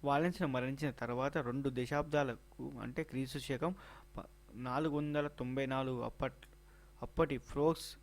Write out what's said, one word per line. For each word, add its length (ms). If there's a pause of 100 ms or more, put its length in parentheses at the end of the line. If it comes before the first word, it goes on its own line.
వాలెన్స్ 380
మరణించిన 500
తర్వాత 460
రెండు 360
దశాబ్దాలకు, 960 (100)
అంటే 220
క్రీస్తు 360
శకం 360 (360)
ప-, 160 (280)
నాలుగు 380
వందల 340
తొంభై 380
నాలుగు 360
అప్పట్-, 460 (540)
అప్పటి 360
ఫ్రోక్స్ 640